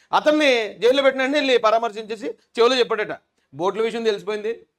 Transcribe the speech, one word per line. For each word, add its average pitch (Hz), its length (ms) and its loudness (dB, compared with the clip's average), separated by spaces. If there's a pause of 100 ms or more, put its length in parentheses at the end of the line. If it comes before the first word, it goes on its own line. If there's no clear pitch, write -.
(160)
అతన్ని 240 640 2
జైల్లో 254 240 4
పెట్టినండి 262 340 0
వెళ్ళి 269 200 2
పరామర్శించేసి 220 720 -2
చెవిలో 247 520 0
చెప్పాడట. 202 400 -4 (340)
బోట్ల 185 280 -4
విషయం 226 220 -4
తెలిసిపోయింది, 214 640 -4 (140)